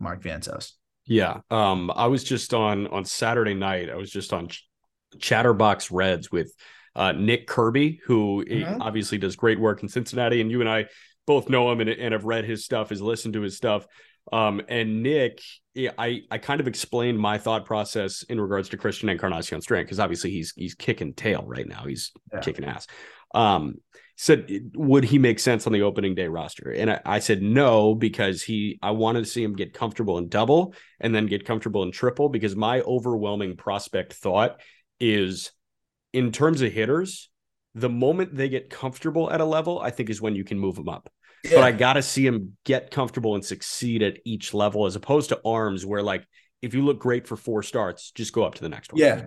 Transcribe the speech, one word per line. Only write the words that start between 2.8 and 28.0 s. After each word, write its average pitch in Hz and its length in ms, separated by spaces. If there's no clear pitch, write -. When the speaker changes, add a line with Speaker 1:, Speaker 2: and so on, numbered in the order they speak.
Speaker 2:
on 98 180
Saturday 113 500
night, 95 360
I 67 60
was 95 140
just - 220
on 87 160
Ch-, - 180
Chatterbox 110 720
Reds 92 420
with, 82 200
uh, 92 160
Nick 107 340
Kirby, 139 600
who 104 420
i-, - 40
Speaker 1:
Mm-hmm. 113 280
Speaker 2:
obviously 107 380
does 95 180
great 113 240
work 107 220
in 101 80
Cincinnati. 120 500
And 110 100
you 120 100
and 113 80
I 110 180
both 143 240
know 123 200
him 117 100
and, 110 100
and 113 220
have 107 120
read 113 200
his 110 200
stuff, 110 240
has 101 140
listened 110 320
to 107 80
his 95 140
stuff. 104 300
Um, 107 360
and 113 340
Nick, 131 380
yeah, 127 220
I, 117 340
I 110 80
kind 143 220
of 127 80
explained 120 500
my 104 200
thought 110 260
process 104 600
in 113 160
regards 95 300
to 107 60
Christian 107 320
Encarnacion 85 520
Strand, 113 280
'cause 95 100
obviously 90 320
he's, 82 240
he's - 200
kicking 82 400
tail - 320
right 60 200
now. - 200
He's - 260
Speaker 1:
Yeah. 98 80
Speaker 2:
kicking 76 240
ass. 67 220
Um, 92 420
said, - 340
"Would 135 300
he 135 140
make 123 200
sense 117 280
on 113 60
the 101 100
opening 98 320
day 90 140
roster?" 78 420
And 107 200
I, - 160
I 104 140
said, 101 220
"No," 110 520
because 104 480